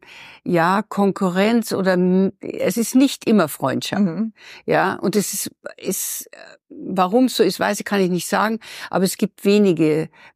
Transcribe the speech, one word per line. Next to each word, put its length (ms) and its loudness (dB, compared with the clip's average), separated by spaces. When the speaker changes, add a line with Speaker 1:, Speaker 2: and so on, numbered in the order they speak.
Speaker 1:
ja, 380 2
Konkurrenz 880 0
oder 220 0
m-, 460 2
es 380 -4
ist 180 0
nicht 340 2
immer 180 4
Freundschaft. 540 -4
Speaker 2:
Mhm. 320 -2
Speaker 1:
Ja, 300 0
und 200 -2
es 180 -2
ist, 180 -8
ist, 540 -8
äh, 60 -20
warum 600 0
so 140 2
ist, 160 0
weiß 200 -2
ich, 60 -10
kann 160 0
ich 80 2
nicht 180 -2
sagen, 300 0
aber 140 0
es 140 0
gibt 280 -4
wenige 640 4